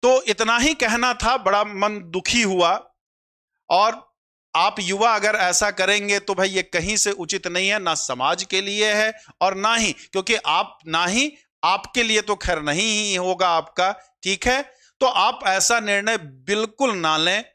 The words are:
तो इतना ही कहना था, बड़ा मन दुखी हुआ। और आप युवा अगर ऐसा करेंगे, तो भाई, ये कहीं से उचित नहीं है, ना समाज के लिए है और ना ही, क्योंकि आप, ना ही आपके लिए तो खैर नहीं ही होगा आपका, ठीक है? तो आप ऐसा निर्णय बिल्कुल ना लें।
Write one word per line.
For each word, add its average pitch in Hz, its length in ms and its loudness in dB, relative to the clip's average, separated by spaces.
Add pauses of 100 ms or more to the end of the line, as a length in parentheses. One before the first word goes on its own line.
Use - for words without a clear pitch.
तो 254 200 4
इतना 226 360 0
ही 294 160 2
कहना 233 400 0
था, 233 220 0
बड़ा 202 280 2
मन 208 400 -2
दुखी 185 380 -2
हुआ। 185 480 2 (800)
और 214 440 0 (420)
आप 196 240 2
युवा 196 340 2
अगर 214 200 0
ऐसा 202 360 0
करेंगे, 202 480 0
तो 196 160 -4
भाई, 190 140 0
ये 190 140 -2
कहीं 185 340 -2
से 202 140 0
उचित 180 360 -6
नहीं 180 220 -2
है, 208 100 0
ना 180 160 -2
समाज 143 500 -2
के 190 160 -2
लिए 208 320 0
है 214 200 0 (280)
और 190 140 2
ना 208 200 0
ही, 220 180 0
क्योंकि 190 420 -4
आप, 180 520 -2
ना 165 200 0
ही 262 280 -2 (300)
आपके 202 380 0
लिए 220 180 2
तो 208 140 -2
खैर 170 280 -2
नहीं 214 420 -2
ही 202 100 -2
होगा 180 340 0
आपका, 175 460 0 (280)
ठीक 190 240 -4
है? 262 320 -2 (220)
तो 269 60 2
आप 220 400 0
ऐसा 196 340 2
निर्णय 208 380 -2
बिल्कुल 202 760 -2
ना 160 220 0
लें। 185 280 0 (100)